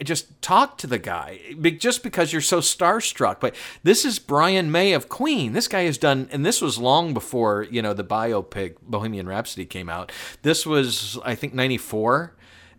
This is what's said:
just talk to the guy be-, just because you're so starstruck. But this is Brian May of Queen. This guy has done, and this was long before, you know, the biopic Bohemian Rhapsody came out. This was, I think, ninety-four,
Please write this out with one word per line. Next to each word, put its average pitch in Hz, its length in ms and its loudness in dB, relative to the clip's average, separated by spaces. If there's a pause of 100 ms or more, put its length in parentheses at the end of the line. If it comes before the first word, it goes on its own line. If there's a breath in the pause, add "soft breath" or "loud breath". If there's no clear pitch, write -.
just - 360 -4
talk 247 360 4
to 160 100 -10
the 123 100 -2
guy 87 400 -8 (220)
be-, 165 120 4
just 240 300 -2
because 170 300 -2
you're 160 100 -2
so 170 200 2
starstruck. 175 800 2
But 123 140 -2 (280 loud breath)
this 220 220 6
is 240 140 0
Brian 165 520 4
May 185 220 4
of 143 160 0
Queen. 240 420 0
This 196 160 0
guy 190 140 0
has 160 160 0
done, 135 340 2
and 143 140 -2
this - 160 0
was 127 160 -2
long 143 360 2
before, 107 560 0
you 117 120 -2
know, 104 120 -2
the 98 120 -4
biopic 104 760 -2
Bohemian 107 460 -6
Rhapsody 98 380 -8
came 90 240 -12
out. 82 240 -10 (300 loud breath)
This 156 220 2
was, 120 600 0
I 120 100 -2
think, 135 180 -10
ninety-four, 127 800 0 (460 soft breath)